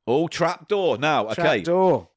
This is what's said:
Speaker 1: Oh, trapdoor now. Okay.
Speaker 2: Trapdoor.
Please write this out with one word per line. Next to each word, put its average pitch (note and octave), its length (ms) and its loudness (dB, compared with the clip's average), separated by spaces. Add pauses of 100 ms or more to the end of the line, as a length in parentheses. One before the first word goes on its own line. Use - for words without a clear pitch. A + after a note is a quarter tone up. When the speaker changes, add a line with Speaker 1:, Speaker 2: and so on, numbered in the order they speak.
Speaker 1:
Oh, D3 180 2
trapdoor F3 720 -2
now. C3+ 300 0
Okay. C3 340 0
Speaker 2:
Trapdoor. E3+ 540 2